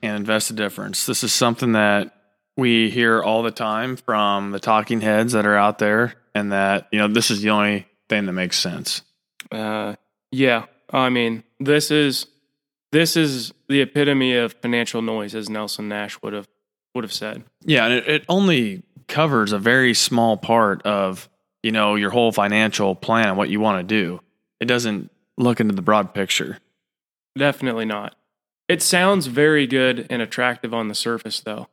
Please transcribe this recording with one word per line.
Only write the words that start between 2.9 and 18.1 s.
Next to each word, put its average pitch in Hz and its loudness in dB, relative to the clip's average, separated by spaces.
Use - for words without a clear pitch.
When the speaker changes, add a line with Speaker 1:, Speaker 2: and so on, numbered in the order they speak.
Speaker 1:
all 110 0
the 113 -2
time 113 -4
from 101 0
the 98 -6
talking 110 0
heads 110 2
that 107 2
are 104 4
out 104 2
there, 110 0
and 104 -4
that, 98 0
you 107 0
know, 104 2
this 113 2
is 101 -2
the 107 0
only 104 0
thing 104 0
that 92 -6
makes 92 -4
sense. - -6
Speaker 2:
Uh, 107 -6
yeah. 127 2
I 131 0
mean, 117 -2
this 147 0
is, 143 0
this 165 2
is 135 -2
the 139 2
epitome 135 2
of 117 -2
financial 120 -4
noise, 110 -6
as 107 -8
Nelson 107 -8
Nash 104 -8
would 107 -8
have, 104 -10
would 123 -6
have 107 -10
said. - -10
Speaker 1:
Yeah, 123 4
and 123 4
it, 123 0
it 151 0